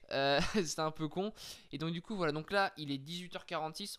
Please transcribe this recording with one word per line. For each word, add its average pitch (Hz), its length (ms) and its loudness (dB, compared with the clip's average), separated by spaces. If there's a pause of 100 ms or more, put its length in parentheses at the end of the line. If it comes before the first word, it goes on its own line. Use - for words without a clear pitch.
(120)
Euh, 139 280 6
<laughs> - 140 2
c'était 180 240 2
un 156 140 2
peu 156 160 -2
con. 202 240 -2 (400)
Et 143 60 -4
donc 160 120 -2
du 170 120 -4
coup, 226 120 -6
voilà, 175 160 4
donc 151 220 -2
là, 196 240 4
il 147 160 -4
est 139 60 0
dix-huit 175 360 -10
heures 180 120 -8
quarante-six, 165 520 -4